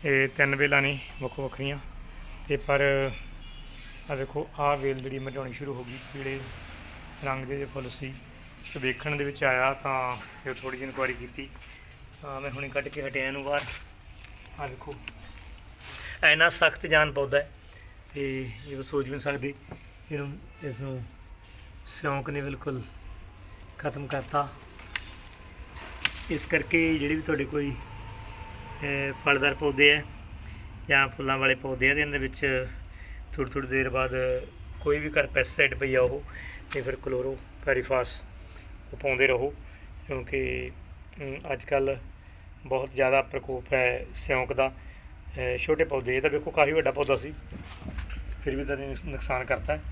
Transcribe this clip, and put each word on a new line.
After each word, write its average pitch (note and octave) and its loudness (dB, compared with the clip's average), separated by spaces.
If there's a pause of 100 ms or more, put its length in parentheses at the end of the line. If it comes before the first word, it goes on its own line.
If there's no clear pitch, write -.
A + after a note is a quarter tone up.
ਇਹ C3+ 6
ਤਿੰਨ C#3 4
ਬੇਲਾਂ C#3+ 6
ਨੇ C#3 0 (220)
ਵੱਖੋ C3+ -4
ਵੱਖਰੀਆਂ, C#3 -4 (680)
ਤੇ C#3+ 2
ਪਰ C#3 4 (1000)
ਆਹ C#3+ -2
ਵੇਖੋ, C#3 -4 (100)
ਆਹ C#3+ 4
ਬੇਲ C3+ 0
ਜਿਹੜੀ C3 -6
ਮੁਰਝਾਉਣੀ C3 -6
ਸ਼ੁਰੂ C#3 -6
ਹੋ B2 -8
ਗਈ। A#2+ -10 (160)
ਪੀਲੇ C3+ -4 (840)
ਰੰਗ C3 -2
ਦੇ C#3 -4
ਜੇ C#3 -4
ਫੁੱਲ C3 -8
ਸੀ, C3+ -8 (600)
ਤੇ D3 -6
ਵੇਖਣ C3 0
ਦੇ C#3+ 0
ਵਿੱਚ C#3+ -2
ਆਇਆ, C3 6
ਤਾਂ C3 -2 (260)
ਫਿਰ C3 -4
ਥੋੜ੍ਹੀ C3 -6
ਜਿਹੀ C3+ -6
ਇਨਕੁਆਇਰੀ C3 0
ਕੀਤੀ, B2 -10 (720)
ਤਾਂ C3+ -8
ਮੈਂ C#3 -6
ਹੁਣੇ C#3 -6
ਕੱਢ C#3 -2
ਕੇ C#3 -6
ਹਟਿਆ C3+ 0
ਇਹਨੂੰ C#3 -4
ਬਾਹਰ। C#3+ 2 (1000)
ਆਹ C#3+ -4
ਵੇਖੋ, B2 -10 (1400)
ਇੰਨਾ E3 8
ਸਖਤ - 4
ਜਾਨ D3+ 6
ਪੌਦਾ C#3 2
ਹੈ, D3 2 (640)
ਤੇ C3+ -2 (180)
ਇਹ C3+ -8
ਸੋਚ C#3 0
ਵੀ B2+ -6
ਨਹੀਂ C#3 -4
ਸਕਦੇ। C#3 -2 (580)
ਇਹਨੂੰ, C#3+ -4 (260)
ਇਸ B2 -6
ਨੂੰ C3 -6 (840)
ਸਿਉਂਕ C#3 -2
ਨੇ C#3+ -2
ਬਿਲਕੁਲ C3+ -4 (960)
ਖਤਮ C#3 -6
ਕਰਤਾ। C#3 0 (1800)
ਇਸ D#3 0
ਕਰਕੇ D#3+ 4
ਜਿਹੜੇ D3 2
ਵੀ D#3+ -2
ਤੁਹਾਡੇ D3 2
ਕੋਈ, C#3+ -2
ਅਹ, - -6 (120)
ਫਲਦਾਰ C#3+ 8
ਪੌਦੇ C#3+ 8
ਹੈ D3 0 (840)
ਜਾਂ C#3 8
ਫੁੱਲਾਂ C3+ 0
ਵਾਲੇ C3+ 6
ਪੌਦੇ C3 4
ਆ, - 4
ਤੇ D3+ 4
ਇਹਨਾਂ D3 2
ਦੇ C#3+ 0
ਵਿੱਚ C3 2 (680)
ਥੋੜ੍ਹੀ C3 -2
ਥੋੜ੍ਹੀ C3 -2
ਦੇਰ C3 4
ਬਾਅਦ B2+ 2 (680)
ਕੋਈ D3 4
ਵੀ D3+ -2
ਘਰ D3+ 4
ਪੈਸਟੀਸਾਈਡ C3+ 4
ਪਈ C3 2
ਆ B2+ 8
ਉਹ, C3 4 (480)
ਤੇ C#3 -2
ਫਿਰ C3 -2
ਕਲੋਰੋਪੈਰੀਫਾਸ C3 0 (720)
ਉਹ - -12
ਪਾਉਂਦੇ C3+ 4
ਰਹੋ, B2+ 4 (580)
ਕਿਉਂਕਿ, B2+ -2 (500)
ਅਮ, C#3 -6
ਅੱਜ B2+ -6
ਕੱਲ੍ਹ C3+ 2 (720)
ਬਹੁਤ C3 0
ਜ਼ਿਆਦਾ C3+ 6
ਪ੍ਰਕੋਪ C3 -4
ਹੈ B2+ 4 (100)
ਸਿਉਂਕ B2+ 0
ਦਾ। C3+ 6 (640)
ਅਹ, B2+ 0
ਛੋਟੇ D#3 4
ਪੌਦੇ, C3 2
ਇਹ C3+ 4
ਤਾਂ C3 4
ਵੇਖੋ D3+ 0
ਕਾਫੀ D3 6
ਵੱਡਾ D#3 6
ਪੌਦਾ C#3 4
ਸੀ, C#3 -6 (1120)
ਫਿਰ C3 0
ਵੀ C#3 -2
ਤਾਂ C#3 0
ਇਹਨੇ C3+ -6 (100)
ਨੁਕਸਾਨ B2+ -2
ਕਰਤਾ। C#3 0 (140)